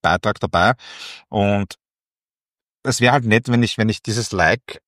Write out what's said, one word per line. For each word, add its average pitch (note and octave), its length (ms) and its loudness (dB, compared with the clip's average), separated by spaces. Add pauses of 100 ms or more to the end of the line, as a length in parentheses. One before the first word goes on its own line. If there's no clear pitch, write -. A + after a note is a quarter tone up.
Beitrag F#2 380 0
dabei F#2 320 2 (560)
und G2+ 480 -2 (1080)
es B2+ 180 -2
wäre B2 120 4
halt C3 140 2
nett, A2+ 220 2
wenn A#2+ 140 2
ich, - 160 -2
wenn A2 100 2
ich G#2+ 140 -4
dieses A2 300 -4
Like F2+ 560 -2